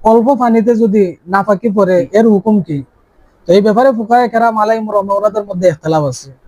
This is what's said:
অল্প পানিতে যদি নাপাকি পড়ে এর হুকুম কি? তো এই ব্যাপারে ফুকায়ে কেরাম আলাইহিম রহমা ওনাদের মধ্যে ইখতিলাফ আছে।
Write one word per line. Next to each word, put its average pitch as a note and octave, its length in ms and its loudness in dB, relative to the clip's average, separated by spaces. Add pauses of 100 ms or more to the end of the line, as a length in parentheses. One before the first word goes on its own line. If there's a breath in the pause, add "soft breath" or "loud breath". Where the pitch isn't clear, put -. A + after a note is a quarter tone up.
অল্প A3+ 280 2 (120)
পানিতে A#3 320 2 (100)
যদি G#3 220 2 (300)
নাপাকি G3 420 -2
পড়ে F#3 200 2 (220)
এর A3+ 160 4
হুকুম G#3 220 0 (100)
কি? D3 120 -6 (680)
তো - 40 -
এই G3 140 4
ব্যাপারে A#3+ 300 2
ফুকায়ে A#3 320 0
কেরাম A#3 340 0
আলাইহিম A3 320 -2
রহমা G3 200 -2
ওনাদের G#3 340 -2
মধ্যে F3+ 200 -4
ইখতিলাফ D#3 420 -2
আছে। C3 200 -14 (180)